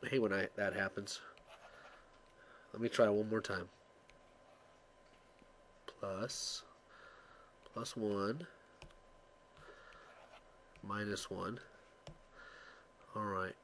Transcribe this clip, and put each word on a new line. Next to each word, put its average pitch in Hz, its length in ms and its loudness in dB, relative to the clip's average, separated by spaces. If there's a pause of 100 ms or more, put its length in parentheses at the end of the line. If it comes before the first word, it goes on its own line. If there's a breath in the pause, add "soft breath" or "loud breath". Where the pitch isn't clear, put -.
I - 20 0
hate 131 140 6
when 107 100 6
I, 95 240 4
that 98 180 4
happens. 101 460 0 (1500 loud breath)
Let 110 100 -4
me 117 60 4
try 110 220 10
one 107 200 6
more 110 120 4
time. 92 260 -2 (2250)
Plus, 98 640 -4 (1080 loud breath)
plus 117 240 -6
one, 107 500 2 (2250 loud breath)
minus 101 480 -2
one. 95 300 -2 (1600 loud breath)
All 107 80 -2
right. 95 400 0